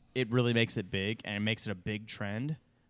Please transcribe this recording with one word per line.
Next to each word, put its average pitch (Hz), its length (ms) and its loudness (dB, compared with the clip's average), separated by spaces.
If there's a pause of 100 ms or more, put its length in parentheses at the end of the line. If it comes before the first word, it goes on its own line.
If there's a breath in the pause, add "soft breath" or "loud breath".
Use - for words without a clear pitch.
(140)
it 127 160 0
really 120 220 4
makes 117 240 4
it 92 140 -4
big 101 340 0
and 104 120 -4
it 104 40 0
makes 110 260 0
it 110 40 -4
a 98 40 0
big 104 340 -6
trend. 110 480 -4 (340)